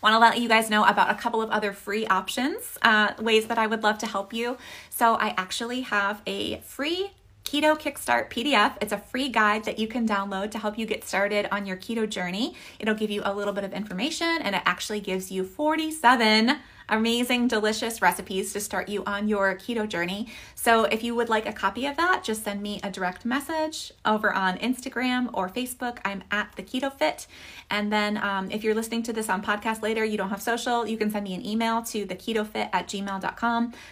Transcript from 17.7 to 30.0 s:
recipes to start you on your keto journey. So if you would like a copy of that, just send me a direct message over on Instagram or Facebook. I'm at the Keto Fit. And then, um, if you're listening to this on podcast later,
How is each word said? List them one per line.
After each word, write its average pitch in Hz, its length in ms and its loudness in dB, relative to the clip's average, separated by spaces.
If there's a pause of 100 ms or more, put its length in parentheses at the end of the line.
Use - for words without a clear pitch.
recipes 190 520 0
to 202 60 -4
start 202 300 -4
you 202 160 -2
on 202 220 -2
your 196 280 2
keto 214 320 -4
journey. 196 400 -4 (280)
So 226 300 6
if 220 180 0
you 233 120 -2
would 233 140 0
like 214 160 2
a 214 80 -6
copy 214 320 -2
of 277 120 -4
that, 359 260 2
just 220 200 -2
send 202 180 -4
me 208 220 -6
a 202 80 -4
direct 185 340 -4
message 311 680 -2 (140)
over 214 280 2
on 185 260 0
Instagram 247 760 0
or 185 160 -2
Facebook. 247 560 -6
I'm 196 260 -4
at 208 240 -2
the 185 80 -10
Keto 262 280 -4
Fit. - 360 -2 (420)
And 208 220 0
then, 208 260 2
um, 196 340 -2
if 214 120 -4
you're 220 120 2
listening 226 280 -2
to 233 100 -4
this 220 160 -4
on 196 140 0
podcast 220 380 -2
later, 220 220 0